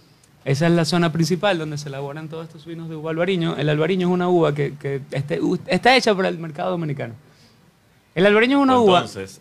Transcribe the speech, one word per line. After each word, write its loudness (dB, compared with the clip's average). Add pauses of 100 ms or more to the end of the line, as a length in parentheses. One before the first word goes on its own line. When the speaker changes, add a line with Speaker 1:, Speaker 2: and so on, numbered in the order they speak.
(440)
Speaker 1:
Esa 0
es 4
la 2
zona 0
principal 0
donde -8
se -12
elaboran -10
todos -12
estos -20
vinos -12
de -10
uva -6
Albariño. -2
El 0
Albariño 0
es 2
una 0
uva 4
que, -4
que -6 (100)
este, -4
u-, -2
está 4
hecha 2
para 0
el -6
mercado -6
dominicano. -6 (1040)
El 4
Albariño 4
es 4
una 4
uva 6
Speaker 2:
Entonces, -10